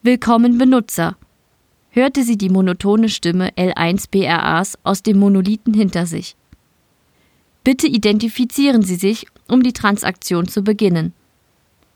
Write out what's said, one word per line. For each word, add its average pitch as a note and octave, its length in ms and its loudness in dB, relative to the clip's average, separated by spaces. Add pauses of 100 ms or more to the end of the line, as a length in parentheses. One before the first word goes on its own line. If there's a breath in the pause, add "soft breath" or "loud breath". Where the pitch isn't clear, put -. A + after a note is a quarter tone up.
"Willkommen, A#3+ 560 2
Benutzer", A#3+ 580 0 (720)
hörte C4+ 320 0
sie A#3 140 0
die G3 140 -2
monotone F#3+ 580 2
Stimme F3+ 480 -4
L F3+ 180 0
eins F3 320 -2
B G3 160 -2
R D#3+ 220 -2
As E3 400 -4
aus G3 180 -2
dem G3+ 160 2
Monolithen G3+ 560 2
hinter F#3 320 0
sich. E3+ 300 -10 (1300)
"Bitte C4+ 240 2
identifizieren A#3 960 0
Sie F#3 120 -2
sich, F#3+ 320 -2 (220)
um B3 160 2
die B3 80 0
Transaktion F#3 720 -4
zu G3+ 160 -4
beginnen." F#3+ 520 0 (800)